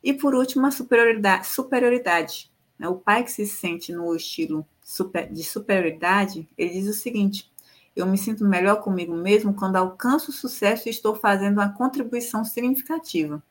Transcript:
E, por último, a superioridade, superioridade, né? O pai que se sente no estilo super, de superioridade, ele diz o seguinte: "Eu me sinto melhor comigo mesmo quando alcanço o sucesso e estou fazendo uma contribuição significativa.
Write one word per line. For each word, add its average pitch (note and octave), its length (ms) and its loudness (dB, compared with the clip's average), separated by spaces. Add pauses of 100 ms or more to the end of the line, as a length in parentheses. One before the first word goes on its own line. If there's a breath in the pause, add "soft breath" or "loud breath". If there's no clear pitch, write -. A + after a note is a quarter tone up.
E, C4+ 80 2
por C#4 220 2
último, C4 320 2
a C#4+ 40 4
superioridade, A#3 760 4
superioridade, A#3+ 1040 0 (260)
né? E3 100 -8
O F3+ 80 -2
pai G#3+ 280 2
que - 80 -8
se G#3 140 -4
sente F3 480 -8
no E3+ 200 -4
estilo D#3+ 520 -6 (160)
super, - 500 -6
de D#3+ 100 -8
superioridade, F3+ 1040 0 (120)
ele E3+ 120 0
diz F#3+ 160 -4
o G#3 60 -2
seguinte: G#3 580 -2 (440 loud breath)
"Eu F3+ 120 -2
me G3 120 2
sinto G#3+ 260 -2
melhor G3 320 4
comigo F3 380 -4
mesmo G3+ 400 2
quando F#3+ 220 0
alcanço A#3+ 540 0
o - 40 -12
sucesso G#3+ 540 -2
e - 20 -2
estou G#3+ 240 0
fazendo G3+ 440 2
uma G3+ 140 2
contribuição A#3+ 720 -2
significativa. A#3 1080 -2